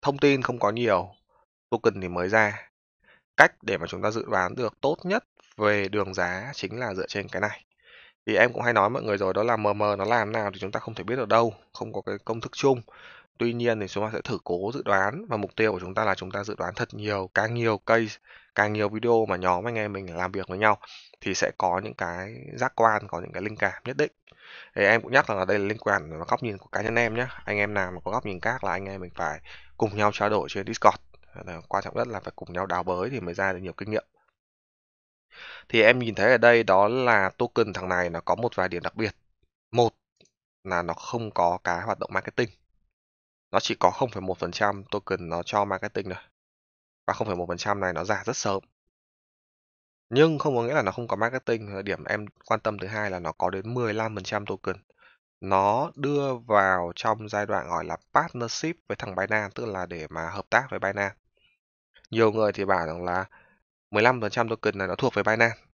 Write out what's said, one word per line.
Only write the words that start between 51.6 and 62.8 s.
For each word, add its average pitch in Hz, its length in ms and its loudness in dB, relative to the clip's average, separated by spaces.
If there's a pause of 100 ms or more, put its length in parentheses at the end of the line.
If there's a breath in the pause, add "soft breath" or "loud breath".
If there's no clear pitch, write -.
Điểm 90 200 -4
em 104 220 -4 (200)
quan 110 140 0
tâm 104 200 -4
thứ - 80 -8
hai 107 240 -4
là 90 80 -4
nó 82 120 -6
có - 180 -4
đến 95 240 -6
mười 120 200 -2
lăm 110 220 -4
phần 95 80 -8
trăm 101 220 -4
token. 95 300 -6 (640 soft breath)
Nó 98 540 2
đưa 143 400 0
vào 98 600 4
trong 110 340 -2
giai 104 160 -2
đoạn 92 240 -2
gọi 82 160 -2
là 82 120 -6 (160)
partnership 151 600 -2 (120)
với 101 80 -4
thằng 101 200 -8
Binance, 104 400 -2
tức 120 100 -6
là 95 200 -4
để 85 240 -10
mà 82 200 -6
hợp 95 200 -8
tác 123 200 2
với 98 100 -8
Binance. 101 360 -2 (960 soft breath)
Nhiều 113 200 4
người 107 200 2
thì 98 140 -4
bảo 92 220 2